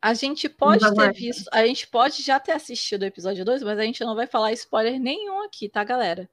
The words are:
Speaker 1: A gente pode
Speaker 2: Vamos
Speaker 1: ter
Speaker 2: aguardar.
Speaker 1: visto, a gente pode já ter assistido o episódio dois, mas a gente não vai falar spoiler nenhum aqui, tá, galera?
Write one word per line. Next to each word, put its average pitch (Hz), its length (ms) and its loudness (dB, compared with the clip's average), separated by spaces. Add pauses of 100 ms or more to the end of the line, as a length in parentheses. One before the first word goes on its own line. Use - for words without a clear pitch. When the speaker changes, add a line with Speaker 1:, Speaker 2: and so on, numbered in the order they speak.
Speaker 1:
A 214 120 2
gente 277 340 -4
pode - 340 6
Speaker 2:
Vamos 208 140 4
Speaker 1:
ter 214 60 4
Speaker 2:
aguardar. 202 200 4
Speaker 1:
visto, 233 300 -8
a 226 140 4
gente 254 220 0
pode 262 340 2
já 269 180 2
ter 330 120 -4
assistido 240 500 -4
o 196 40 -2
episódio 190 380 -6
dois, 254 200 0
mas 208 160 -4
a 220 40 0
gente 226 200 -4
não 226 120 -4
vai 240 120 -2
falar 220 260 0
spoiler 233 460 -2
nenhum 392 440 -4
aqui, 403 240 -10
tá, 208 160 -2
galera? 190 500 -2